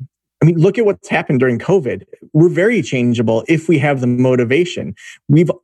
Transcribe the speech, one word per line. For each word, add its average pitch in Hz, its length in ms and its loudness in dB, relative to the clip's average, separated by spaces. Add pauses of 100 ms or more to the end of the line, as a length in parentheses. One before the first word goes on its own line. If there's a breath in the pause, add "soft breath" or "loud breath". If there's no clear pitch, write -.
(420)
I 151 40 6
mean, 170 100 2
look 180 220 2
at 226 80 2
what's - 240 -4
happened 156 300 -2
during 123 180 0
covid. 131 460 -2 (280)
We're 160 160 4
very 185 320 0
changeable 117 680 -2
if 160 220 -2
we 160 120 2
have 143 200 -2
the 123 60 -2
motivation. 127 880 -2 (340 loud breath)
We've 151 220 4 (140)